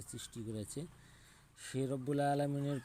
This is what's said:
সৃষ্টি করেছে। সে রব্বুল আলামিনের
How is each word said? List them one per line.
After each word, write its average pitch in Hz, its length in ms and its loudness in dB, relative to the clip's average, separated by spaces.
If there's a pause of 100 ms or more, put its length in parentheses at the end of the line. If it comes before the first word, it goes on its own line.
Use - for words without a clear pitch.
সৃষ্টি - 380 -10
করেছে। 107 340 -4 (840)
সে 131 160 -2 (100)
রব্বুল 139 280 2 (120)
আলামিনের 143 540 2